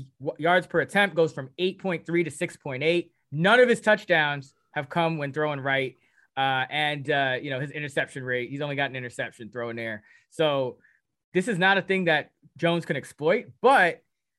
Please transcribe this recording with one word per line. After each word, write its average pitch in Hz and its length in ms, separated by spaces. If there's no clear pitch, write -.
w-, 135 180
yards 175 280
per 165 140
attempt 185 360
goes 165 160
from 135 260
eight 185 200
point 180 280
three 170 180
to 151 60
six - 260
point 135 260
eight. 170 300
None 190 300
of 247 80
his 233 120
touchdowns 156 760
have 147 160
come 165 300
when 143 140
throwing 151 280
right. 135 360
Uh, 135 320
and, 147 420
uh, 135 300
you 147 80
know, 131 100
his 143 120
interception 143 520
rate, 123 280
he's 139 100
only 147 160
got 139 140
an 127 60
interception 123 520
thrown 117 260
there. 113 300
So 139 480
this 185 160
is 196 100
not 190 200
a 175 40
thing 190 220
that 151 260
Jones 170 260
can 165 100
exploit, 160 520
but 208 400